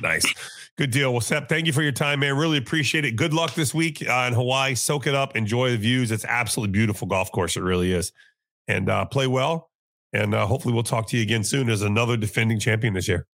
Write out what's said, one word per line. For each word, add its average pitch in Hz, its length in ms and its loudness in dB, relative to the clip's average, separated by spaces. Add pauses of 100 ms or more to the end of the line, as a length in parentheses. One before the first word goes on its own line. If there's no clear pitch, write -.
Nice. 82 240 0 (520)
Good 143 120 -2
deal. 131 220 2
Well, 120 100 0
Sepp, 143 280 -2
thank 165 180 0
you 156 60 2
for 156 100 0
your 143 80 0
time, 143 300 0
man. 139 160 2
Really 156 200 2
appreciate 147 480 0
it. 117 100 -2
Good 160 180 0
luck 165 200 0
this 160 200 -2
week, 160 340 -2
uh, 123 200 0
in 120 60 0
Hawaii. 131 400 0
Soak 143 320 -2
it 143 80 0
up. 139 220 -2
Enjoy 117 340 0
the 120 80 2
views. 117 340 0
It's 107 140 -4
absolutely 117 460 -2
beautiful 104 360 0
golf 92 240 0
course. 87 260 -2
It 92 40 -4
really 90 300 2
is. 85 200 -2 (560)
And, 98 220 0
uh, 98 160 0
play 135 220 0
well. 143 420 0 (420)
And, 104 220 0
uh, 107 140 2
hopefully 123 260 0
we'll 117 100 2
talk 113 260 -2
to 123 80 0
you 113 60 2
again 110 200 2
soon 131 260 0
as 104 140 0
another 117 340 2
defending 113 420 0
champion 110 360 0
this 90 120 -2
year. 87 260 0